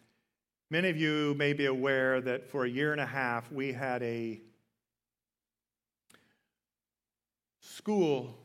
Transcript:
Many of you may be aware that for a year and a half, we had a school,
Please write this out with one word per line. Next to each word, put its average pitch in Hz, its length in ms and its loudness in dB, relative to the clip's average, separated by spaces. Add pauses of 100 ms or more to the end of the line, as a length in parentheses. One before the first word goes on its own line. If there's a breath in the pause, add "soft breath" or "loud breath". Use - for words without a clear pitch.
(680 soft breath)
Many 175 200 2
of 160 80 0
you 151 380 2
may 147 180 2
be 143 120 0
aware 131 540 2
that 127 300 -4
for 131 160 -2
a 123 40 0
year 143 220 0
and 147 80 -2
a 139 60 -2
half, 120 440 -2
we 135 220 -4
had 123 320 -4
a 113 380 -4 (3250 soft breath)
school, 143 840 0